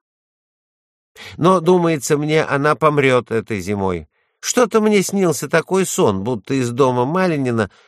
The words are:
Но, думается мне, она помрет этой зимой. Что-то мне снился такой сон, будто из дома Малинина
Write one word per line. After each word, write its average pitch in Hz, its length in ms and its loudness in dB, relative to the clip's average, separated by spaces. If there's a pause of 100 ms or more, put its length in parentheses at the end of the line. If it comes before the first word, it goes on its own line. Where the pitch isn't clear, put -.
(1400)
Но, 180 240 2
думается 165 580 0
мне, 151 240 0
она 143 320 0
помрет 139 560 2
этой 110 300 -4
зимой. 92 480 -4 (320)
Что-то 226 400 0
мне 214 220 2
снился 175 460 -2
такой 170 380 0
сон, 101 380 0
будто 127 300 -6
из 123 180 -2
дома 123 320 2
Малинина 139 680 -2 (180)